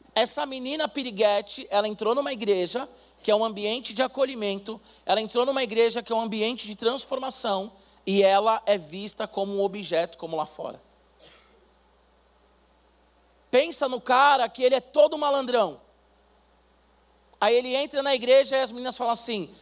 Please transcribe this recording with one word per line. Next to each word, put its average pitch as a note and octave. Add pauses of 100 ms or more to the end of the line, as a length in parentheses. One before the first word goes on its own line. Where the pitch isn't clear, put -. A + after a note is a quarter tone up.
(140)
Essa A3
menina C4+
piriguete, G#3+
ela G#3
entrou G#3+
numa C#4+
igreja G3 (360)
que G#3+
é G#3
um A3
ambiente A3
de G#3
acolhimento, A3+ (240)
ela G3+
entrou A#3+
numa C4+
igreja A3+
que G#3+
é A#3
um A3
ambiente A3
de G#3
transformação, A#3 (340)
e G3
ela G3+
é G3+
vista F#3+
como G3
um G3
objeto, F3+
como D#3+
lá D#3
fora. - (2750)
Pensa D4
no B3+
cara C4
que B3+
ele B3
é B3+
todo D4+
malandrão. B3 (1600)
Aí A3
ele B3+
entra C#4+
na C#4
igreja C4
e C4
as A#3+
meninas B3
falam A#3
assim, G#3+